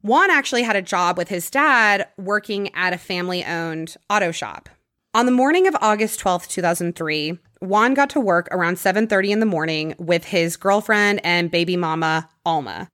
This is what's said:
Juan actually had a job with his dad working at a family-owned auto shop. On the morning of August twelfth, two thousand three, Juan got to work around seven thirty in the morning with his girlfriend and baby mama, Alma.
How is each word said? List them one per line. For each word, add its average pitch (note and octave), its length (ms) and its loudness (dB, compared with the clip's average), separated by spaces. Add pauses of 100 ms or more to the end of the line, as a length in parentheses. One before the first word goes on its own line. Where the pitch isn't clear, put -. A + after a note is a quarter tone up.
Juan D#4 280 4
actually C4+ 320 2
had A3+ 140 0
a F#3+ 60 0
job F3+ 360 0
with F3 100 -4
his F3 220 -8
dad A#3 560 2 (100)
working G3+ 580 -4
at F3+ 180 -2
a F3+ 60 -6
family-owned E3+ 960 -6 (120)
auto G3 220 0
shop. - 380 -10 (460)
On A#3+ 120 4
the B3+ 60 2
morning D4+ 340 4
of D#4+ 140 0
August G#3+ 400 0
twelfth, F3+ 280 -2
two - 140 -6
thousand E3+ 320 -2
three, D#3 440 -4 (220)
Juan G#3+ 340 2
got C#4 160 2
to D4+ 100 0
work F3+ 320 2
around F3 260 -2
seven G3+ 300 0
thirty G3 240 0
in G#3+ 80 2
the A3 60 2
morning D#3+ 520 -2
with F3 280 -2
his E3+ 300 0
girlfriend G#3 680 2
and F3 260 0
baby E3+ 260 0
mama, D#3+ 520 -2 (180)
Alma. D3 480 -4